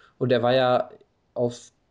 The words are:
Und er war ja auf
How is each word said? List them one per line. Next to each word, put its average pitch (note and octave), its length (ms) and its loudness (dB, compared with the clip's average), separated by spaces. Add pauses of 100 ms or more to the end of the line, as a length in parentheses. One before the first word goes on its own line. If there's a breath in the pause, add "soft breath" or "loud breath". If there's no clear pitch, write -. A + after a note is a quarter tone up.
(180 loud breath)
Und B2 140 -2
er A#2+ 100 2
war B2 120 2
ja B2+ 360 2 (440)
auf A#2+ 380 -6 (200)